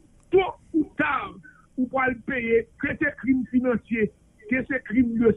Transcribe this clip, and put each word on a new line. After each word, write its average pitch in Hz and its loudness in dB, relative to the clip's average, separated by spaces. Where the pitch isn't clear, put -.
tôt 370 2
ou 311 0
tard, 262 -4
ou 254 -4
pou 262 -4
al 254 0
peye, 233 0
ke - -4
se 294 -2
krim 262 0
finansye, 240 0
ke 254 -2
se 262 -4
krim 233 0
de 226 4